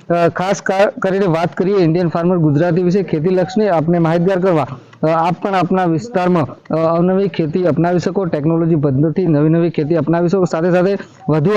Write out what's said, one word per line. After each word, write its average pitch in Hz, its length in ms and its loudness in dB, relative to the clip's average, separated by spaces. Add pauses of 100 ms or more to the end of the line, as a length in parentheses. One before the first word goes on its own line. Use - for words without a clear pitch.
અ, 170 180 2
ખાસ 185 340 -2
કા-, 202 400 0
કરીને 196 240 0
વાત 165 280 0
કરીએ 196 240 0
ઇન્ડિયન 170 300 2
ફાર્મર 175 300 0
ગુજરાતી 160 460 2
વિશે, 180 200 0
ખેતી 165 260 -2
લક્ષને 185 400 0
આપને 170 300 0
માહિતગાર 170 400 0
કરવા, 165 280 0 (360)
અ, 156 40 0
આપ 165 340 0
પણ 196 140 -4
આપના 185 300 0
વિસ્તારમાં, 175 920 -2
અ, 165 200 0
અવનવી 190 320 0
ખેતી 170 360 -2
અપનાવી 170 360 2
શકો, 190 260 -2
ટેકનોલોજી 165 500 0
પદ્ધતિ 151 500 0
નવી 156 240 2
નવી 170 200 2
ખેતી 156 260 -2
અપનાવી 165 340 0
શકો, 185 160 2
સાથે 170 260 -2
સાથે 185 260 0 (320)
વધુ 156 280 2